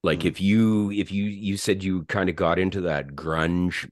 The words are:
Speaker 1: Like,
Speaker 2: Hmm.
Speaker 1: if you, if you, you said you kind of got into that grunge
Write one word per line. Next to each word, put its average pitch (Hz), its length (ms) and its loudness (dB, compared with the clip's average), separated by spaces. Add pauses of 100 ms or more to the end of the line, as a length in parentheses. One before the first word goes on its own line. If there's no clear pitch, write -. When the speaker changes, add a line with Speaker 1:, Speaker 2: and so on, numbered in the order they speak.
Speaker 1:
Like, 78 180 2
Speaker 2:
Hmm. 90 60 2
Speaker 1:
if 82 140 -2
you, 104 500 4
if 101 200 -4
you, 101 120 -2
you 101 340 -4
said 95 260 -2
you 92 200 -2
kind 92 260 0
of 80 60 -2
got 85 240 2
into 95 220 0
that 73 340 -2
grunge 82 760 -2